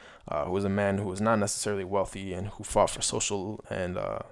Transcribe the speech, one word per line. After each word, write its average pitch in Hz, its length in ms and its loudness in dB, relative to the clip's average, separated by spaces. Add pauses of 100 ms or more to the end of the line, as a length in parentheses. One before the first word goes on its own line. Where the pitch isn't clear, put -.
(260)
uh, 76 200 0
who 87 40 -4
was 98 140 2
a 98 40 2
man 98 300 4
who 104 80 -2
was 92 140 -4
not 110 180 4
necessarily 101 460 0
wealthy 95 500 -2
and 92 140 -4
who 104 160 -10
fought - 260 4
for - 120 -4
social 104 680 -2
and, 92 260 -2
uh, 52 220 -4 (140)